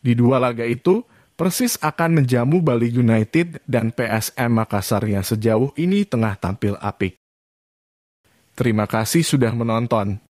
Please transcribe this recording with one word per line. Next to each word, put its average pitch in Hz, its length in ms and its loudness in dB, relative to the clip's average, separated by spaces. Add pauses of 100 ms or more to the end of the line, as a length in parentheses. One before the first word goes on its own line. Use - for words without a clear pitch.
Di 127 80 2
dua 123 320 4
laga 117 240 -2
itu, 180 400 0 (360)
Persis 233 400 -2
akan 160 400 2
menjamu 131 400 2
Bali 120 240 2
United 123 800 0
dan 113 240 0
P 117 160 -4
S 110 320 -4
M 117 240 2
Makassar 101 400 -2
yang 101 240 -2
sejauh 113 480 0
ini 196 320 0
tengah 113 320 -2
tampil 101 400 -4
apik. 98 400 -6 (1400)
Terima 107 320 0
kasih 113 400 0
sudah 123 240 2
menonton. 113 800 -2